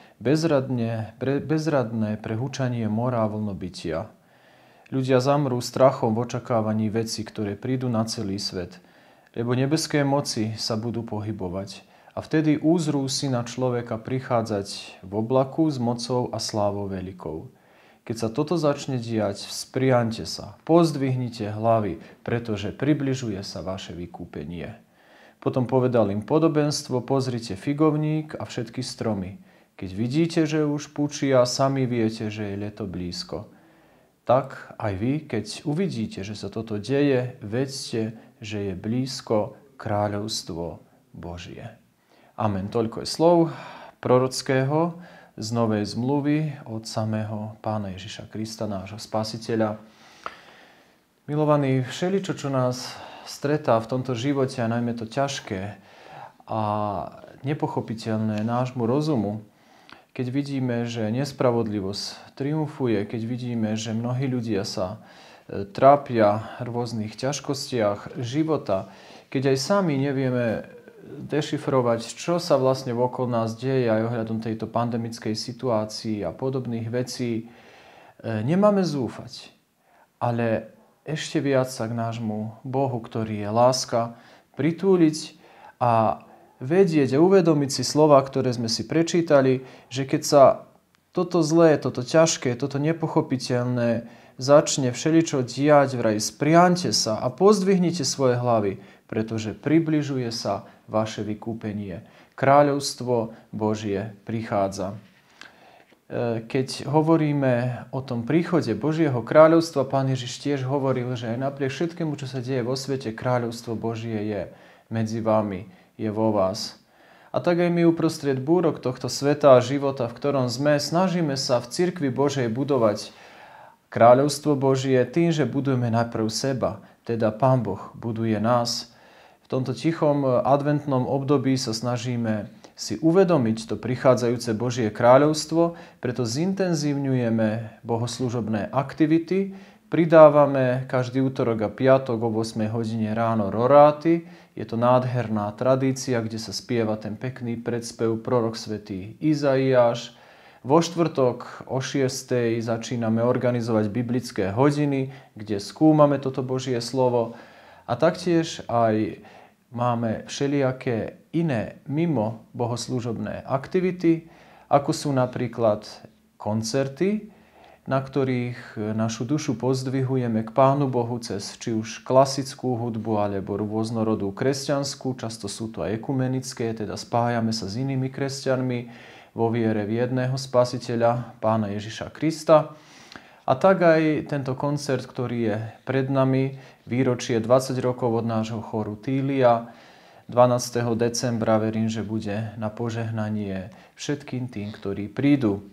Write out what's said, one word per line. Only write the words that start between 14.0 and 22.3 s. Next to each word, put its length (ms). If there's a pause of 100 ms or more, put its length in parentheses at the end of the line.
v 80
oblaku 560
s 80
mocou 560
a 80
slávou 480
veľkou. 640 (560)
Keď 80
sa 160
toto 240
začne 400
diať, 480
vzpriaňte 800
sa, 400
pozdvihnite 880
hlavy, 480 (240)
pretože 480